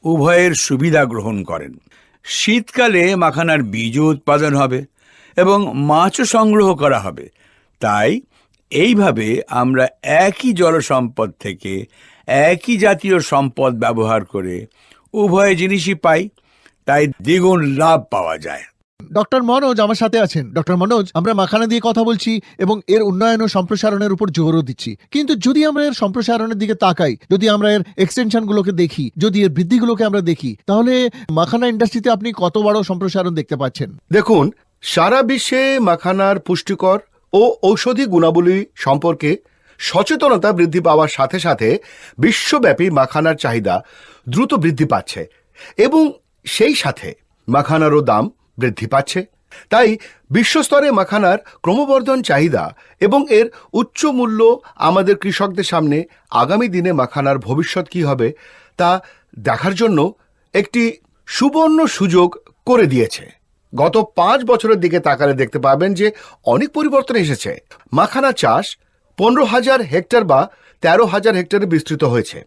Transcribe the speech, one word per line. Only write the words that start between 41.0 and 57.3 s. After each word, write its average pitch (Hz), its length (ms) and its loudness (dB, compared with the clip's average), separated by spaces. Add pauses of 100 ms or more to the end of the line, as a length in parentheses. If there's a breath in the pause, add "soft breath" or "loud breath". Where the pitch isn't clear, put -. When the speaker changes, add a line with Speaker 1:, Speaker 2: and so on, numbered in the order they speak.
Speaker 3:
সাথে - 220 -2
সাথে 117 300 0 (500 loud breath)
বিশ্বব্যাপী 208 720 2
মাখানার 156 540 0
চাহিদা 110 320 -2 (520 soft breath)
দ্রুত 175 260 0
বৃদ্ধি 156 320 0
পাচ্ছে 101 360 -4 (560 loud breath)
এবং 269 260 4 (420)
সেই 269 300 0
সাথে - 340 -4 (380)
মাখানারও 147 540 2
দাম 113 240 2 (320)
বৃদ্ধি 113 300 -4
পাচ্ছে। 143 320 -2 (500 loud breath)
তাই 220 200 4 (420 loud breath)
বিশ্বস্তরে 285 600 2
মাখানার 196 460 2 (240 loud breath)
ক্রমবর্ধন 262 600 0
চাহিদা 139 420 0 (360 soft breath)
এবং 202 200 2 (100)
এর 226 180 4 (260 loud breath)
উচ্চ - 320 -4
মূল্য 247 340 -2 (360 loud breath)
আমাদের 185 420 2
কৃষকদের 196 540 -4
সামনে 151 260 0 (440 soft breath)
আগামী 196 260 0
দিনে 180 260 -2
মাখানার 139 460 -2